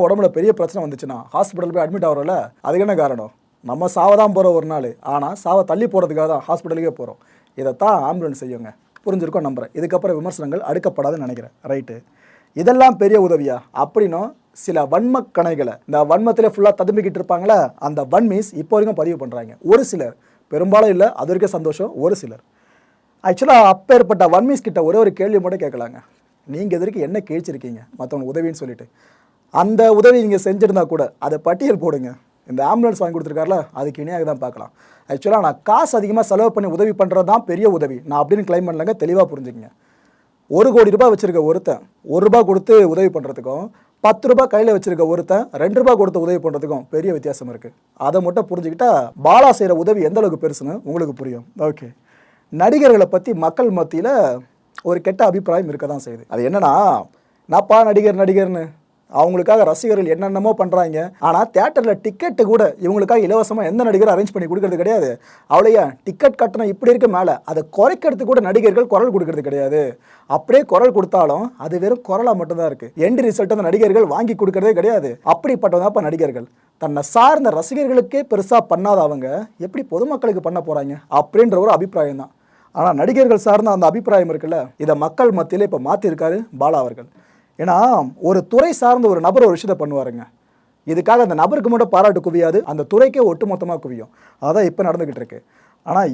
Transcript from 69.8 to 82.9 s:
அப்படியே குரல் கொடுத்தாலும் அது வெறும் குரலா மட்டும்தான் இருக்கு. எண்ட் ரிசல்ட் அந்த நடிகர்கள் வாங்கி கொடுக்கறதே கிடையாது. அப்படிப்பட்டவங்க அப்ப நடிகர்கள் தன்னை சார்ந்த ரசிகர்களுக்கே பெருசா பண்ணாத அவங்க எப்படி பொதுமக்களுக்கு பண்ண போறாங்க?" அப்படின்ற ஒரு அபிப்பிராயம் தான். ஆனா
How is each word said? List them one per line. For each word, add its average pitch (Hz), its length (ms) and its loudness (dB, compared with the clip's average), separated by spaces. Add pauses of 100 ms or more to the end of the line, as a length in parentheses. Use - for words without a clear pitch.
அப்படியே 226 340 0
குரல் 208 320 2
கொடுத்தாலும் 180 480 0 (140)
அது 165 220 -8
வெறும் 233 280 -4
குரலா 214 320 0
மட்டும்தான் 165 300 -4
இருக்கு. 117 260 -16
எண்ட் 214 300 0
ரிசல்ட் 214 300 -2
அந்த 196 120 -4
நடிகர்கள் 208 460 4
வாங்கி 220 200 -2
கொடுக்கறதே 196 380 0
கிடையாது. 185 380 0 (220)
அப்படிப்பட்டவங்க 190 580 0
அப்ப 208 100 -2
நடிகர்கள் 151 460 -4 (360)
தன்னை 147 200 -6
சார்ந்த 262 480 4
ரசிகர்களுக்கே 254 800 -2
பெருசா 208 300 2 (100)
பண்ணாத 190 380 2
அவங்க 135 180 -6 (320)
எப்படி 190 260 -10
பொதுமக்களுக்கு 226 640 -4
பண்ண 170 200 -6
போறாங்க?" 143 280 -6 (220)
அப்படின்ற 214 460 2
ஒரு 226 140 4
அபிப்பிராயம் 151 440 -4
தான். 131 100 -18 (460)
ஆனா 170 140 2